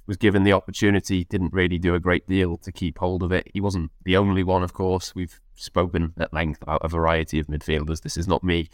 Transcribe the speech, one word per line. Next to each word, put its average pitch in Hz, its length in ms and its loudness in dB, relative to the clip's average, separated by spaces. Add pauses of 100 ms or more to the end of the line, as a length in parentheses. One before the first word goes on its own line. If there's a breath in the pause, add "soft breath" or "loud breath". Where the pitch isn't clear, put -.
was 98 100 -4
given 101 260 4
the 101 100 6
opportunity, 95 720 2
didn't 92 280 -2
really 90 260 0
do 87 160 2
a 87 60 0
great 90 260 0
deal 92 300 0
to - 160 -14
keep 85 260 -6
hold 90 240 -2
of 87 80 -2
it. 90 240 0
He 101 60 -2
wasn't 95 320 -2 (120)
the 92 120 4
only 98 260 4
one, 92 220 2
of 87 80 -6
course. 92 420 -2
We've 90 260 -8 (140)
spoken 85 640 -2
at 82 140 -4
length 78 300 -2
about 78 200 -2
a 80 60 -4
variety 82 500 0
of 78 80 -2
midfielders. 76 540 -4
This - 160 -10
is 85 100 -4
not 87 160 0
me 85 320 0